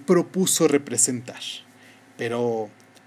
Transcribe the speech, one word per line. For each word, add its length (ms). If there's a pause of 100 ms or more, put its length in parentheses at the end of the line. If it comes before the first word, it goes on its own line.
propuso 640
representar. 720 (760)
Pero 520 (380)